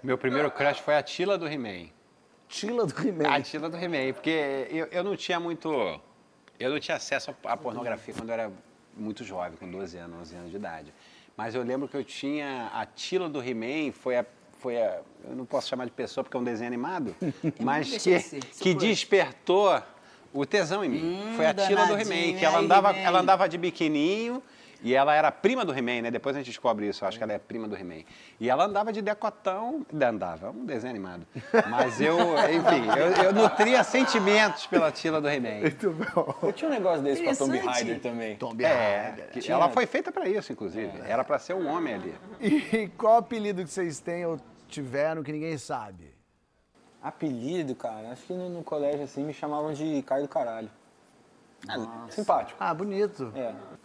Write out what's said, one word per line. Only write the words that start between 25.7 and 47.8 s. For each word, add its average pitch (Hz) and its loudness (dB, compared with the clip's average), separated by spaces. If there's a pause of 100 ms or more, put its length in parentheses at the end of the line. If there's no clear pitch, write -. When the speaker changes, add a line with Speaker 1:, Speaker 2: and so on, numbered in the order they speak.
Speaker 1:
He-Man, 123 -2
né? 117 -2
Depois 131 -4
a 143 -4
gente 127 -8
descobre 107 -2
isso, - -6
eu - 2
acho 113 -4
que 117 -6
ela 110 -6
é 104 -4
prima 110 -10
do 104 -6
He-Man. 85 -12 (340)
E 117 -2
ela 143 4
andava 208 -2
de 214 -4
decotão, 214 -4
andava, 101 -2
um 127 -10
desenho 127 -6
animado. 90 -10 (440)
Mas 123 0
eu, 156 4
<laughs> 160 4
enfim, 160 4 (100)
eu, 180 6
eu 196 6
nutria 220 6
sentimentos 208 4
pela 165 4
Tila 156 0
do 147 2
He-Man. 120 -2
Speaker 2:
Muito - 2
bom. 160 -2
Speaker 4:
Eu 185 2
tinha 320 -4
um 294 0
negócio 180 2
desse 143 0
com 330 2
a 277 2
Tomb 135 2
Speaker 3:
Interessante. 123 0 (100)
Speaker 4:
Raider 113 -4
também. 117 -6
Speaker 2:
Tomb 113 -8
Speaker 1:
É, 107 4
Speaker 2:
Raider. - -8
Speaker 1:
que 123 -8
Speaker 4:
Tinha. 117 -2
Speaker 1:
ela 165 6
foi 233 4
feita 359 -2
pra 359 -2
isso, 196 -2
inclusive. 101 -6 (140)
Speaker 4:
É. - -4
Speaker 1:
Era 123 2
pra 143 0
ser - -6
um 185 -2
homem 151 -2
ali. 92 -8 (260)
Speaker 2:
E 220 0
qual 220 6
apelido 208 -4
que 156 -10
vocês 170 -4
têm 175 -6
ou 165 -2 (300)
tiveram 147 -4
que 143 -8
ninguém 156 -6
sabe? 101 -10 (880)
Speaker 4:
Apelido, 143 -4
cara, 110 -8